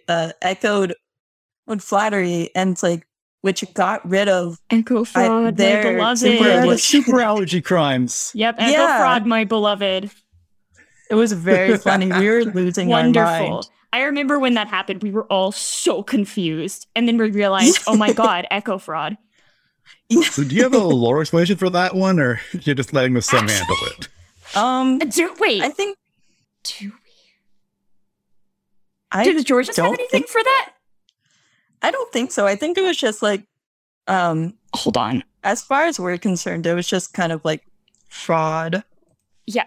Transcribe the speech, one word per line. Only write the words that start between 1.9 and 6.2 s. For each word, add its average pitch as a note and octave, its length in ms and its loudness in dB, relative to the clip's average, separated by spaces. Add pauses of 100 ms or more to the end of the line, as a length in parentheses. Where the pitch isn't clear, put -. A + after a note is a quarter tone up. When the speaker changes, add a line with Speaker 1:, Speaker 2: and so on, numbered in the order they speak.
Speaker 1:
and F#3 160 0
it's F3 120 -4
like, E3+ 240 -2 (340)
which F#3+ 220 -2 (100)
got G3 340 -2
rid G3 220 0
of F3 300 -2 (100)
Speaker 2:
Echo A3+ 320 2
Speaker 1:
I, A#3+ 40 -2
Speaker 2:
Fraud, A3+ 400 2
my A3+ 60 0
Speaker 1:
their G#3 440 2
Speaker 2:
beloved. A#3 240 0
Speaker 1:
super A#3+ 280 4